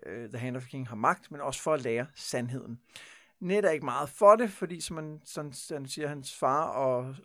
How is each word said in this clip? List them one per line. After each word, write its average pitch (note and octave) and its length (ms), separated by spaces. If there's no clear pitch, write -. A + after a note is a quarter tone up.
øh, G#2+ 240
The A#2+ 80
Hand B2 200
of B2+ 60
the B2 80
King C3 160
har A2 80
magt, C3 360
men C#3+ 100
også C3+ 200
for D#3+ 120
at D3 80
lære A#2+ 340
sandheden. A#2+ 640
Ned F#3+ 240
er G3 60
ikke D3+ 160
meget C3+ 240
for G#3 260
det, A3+ 160
fordi E3+ 300
som E3 160
han, D#3 280
sådan, D3 280
han C#3 160
siger, D3 200
hans C#3+ 280
far C#3+ 320
og, C3 580